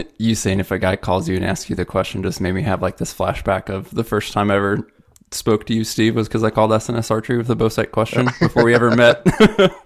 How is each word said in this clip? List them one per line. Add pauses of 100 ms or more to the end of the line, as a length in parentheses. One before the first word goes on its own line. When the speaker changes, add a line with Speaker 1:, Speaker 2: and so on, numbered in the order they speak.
Speaker 1:
<laughs>
you
saying
if
a
guy
calls
you
and
asks
you
the
question
just
made
me
have,
like,
this
flashback
of
the
first
time
I
ever (460)
spoke
to
you,
Steve,
was
'cause
I
called
S
N
S
Archery
with
the
bow
sight
question
Speaker 2:
<laughs>
Speaker 1:
before
we
ever
met.
<laughs> (140)